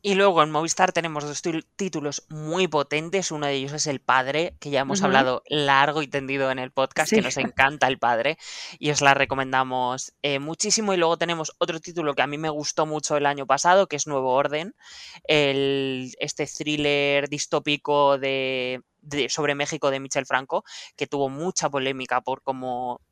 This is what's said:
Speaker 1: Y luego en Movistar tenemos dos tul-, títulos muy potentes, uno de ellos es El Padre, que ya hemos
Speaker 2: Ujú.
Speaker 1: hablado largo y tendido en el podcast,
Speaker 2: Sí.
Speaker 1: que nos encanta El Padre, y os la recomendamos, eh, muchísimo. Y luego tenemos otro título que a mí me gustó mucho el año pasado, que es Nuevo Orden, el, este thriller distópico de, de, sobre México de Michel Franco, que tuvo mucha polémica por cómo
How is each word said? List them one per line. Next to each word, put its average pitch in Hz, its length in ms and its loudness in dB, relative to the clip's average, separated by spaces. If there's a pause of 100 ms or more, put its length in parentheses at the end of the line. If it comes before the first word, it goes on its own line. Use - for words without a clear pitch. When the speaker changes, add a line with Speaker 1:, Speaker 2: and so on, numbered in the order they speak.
Speaker 1:
Y 196 120 2
luego 190 260 6
en 151 80 4
Movistar 165 440 0
tenemos 156 320 -2
dos 147 180 -8
tul-, 160 320 -4
títulos 156 520 -6
muy 160 400 -2
potentes, 156 640 -2
uno 151 160 -4
de 143 80 0
ellos 139 180 -4
es 151 140 -4
El 139 160 -4
Padre, 135 580 0
que - 120 -8
ya 127 80 2
hemos 139 180 -2
Speaker 2:
Ujú. 190 80 0
Speaker 1:
hablado 127 400 4
largo 143 560 4
y 139 60 -4
tendido 135 420 -2
en 131 80 -2
el 127 140 -8
podcast, 139 400 0
Speaker 2:
Sí. 214 60 4
Speaker 1:
que 208 40 4
nos 131 160 -2
encanta 135 480 2
El 131 140 0
Padre, 120 400 0 (400)
y 147 100 -2
os 143 120 0
la 139 120 8
recomendamos, 131 1080 -2
eh, 139 160 0
muchísimo. 196 560 -2
Y - 20 0
luego 165 200 2
tenemos 165 420 -4
otro 165 200 -2
título 160 360 -4
que 123 80 2
a 135 40 2
mí 147 120 -6
me 160 100 -2
gustó 151 380 -2
mucho 151 280 -2
el 143 120 2
año 143 180 -2
pasado, 180 400 6
que 147 100 -6
es 143 120 -6
Nuevo 131 260 0
Orden, 151 400 0 (520)
el, 139 920 2
este 147 300 -6
thriller 143 840 0
distópico 143 880 2
de, 131 640 -2 (200)
de, 143 280 -2
sobre 147 240 -2
México 143 380 -2
de 135 80 -2
Michel 135 260 -4
Franco, 135 380 -2 (320)
que 143 100 -4
tuvo 139 240 -2
mucha 156 400 -4
polémica 131 520 -2
por 131 200 -6
cómo 127 600 -6 (100)